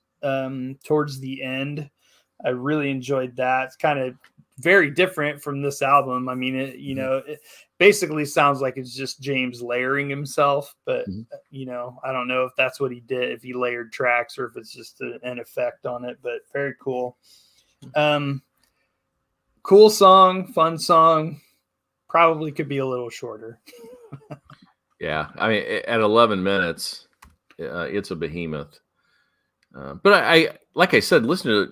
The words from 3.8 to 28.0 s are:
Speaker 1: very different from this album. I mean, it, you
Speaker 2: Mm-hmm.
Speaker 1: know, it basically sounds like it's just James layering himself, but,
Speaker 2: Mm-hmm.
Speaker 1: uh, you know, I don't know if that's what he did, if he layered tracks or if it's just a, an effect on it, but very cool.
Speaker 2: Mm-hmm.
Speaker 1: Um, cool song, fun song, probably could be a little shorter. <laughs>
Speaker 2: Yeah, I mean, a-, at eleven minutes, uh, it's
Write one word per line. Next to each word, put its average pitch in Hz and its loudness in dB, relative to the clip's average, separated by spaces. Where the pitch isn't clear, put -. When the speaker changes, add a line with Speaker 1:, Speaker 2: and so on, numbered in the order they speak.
Speaker 1:
very 170 4
different 151 -2
from 139 -6
this 139 -6
album. 131 0
I 127 -8
mean, 127 -4
it, 131 -6
you 139 -10
Speaker 2:
Mm-hmm. 135 -6
Speaker 1:
know, 131 -2
it 147 -14
basically 170 2
sounds 143 2
like 131 -4
it's 127 -12
just 131 -10
James 127 -6
layering 127 -4
himself, 143 -2
but, 123 -4
Speaker 2:
Mm-hmm. 101 -10
Speaker 1:
uh, 143 -14
you 135 -14
know, 123 -12
I 131 -6
don't 127 -4
know 127 -2
if 127 -10
that's 131 -2
what 131 -2
he 123 -12
did, 127 -4
if 120 -12
he 127 -12
layered 120 -4
tracks 120 -2
or 131 -6
if 120 -18
it's 113 -16
just - -20
a, 120 -10
an 123 -8
effect 120 -8
on 123 -8
it, 123 -12
but 120 -8
very 139 -4
cool. 123 -6
Speaker 2:
Mm-hmm. - -2
Speaker 1:
Um, 147 0
cool 214 10
song, 185 8
fun 165 0
song, 160 4
probably 160 2
could 147 -6
be 139 -4
a 135 -2
little 123 -4
shorter. 113 -14
<laughs> - -20
Speaker 2:
Yeah, 78 -6
I 104 -2
mean, 107 0
a-, - -6
at 113 0
eleven 107 4
minutes, 92 -4
uh, 80 -8
it's 92 -6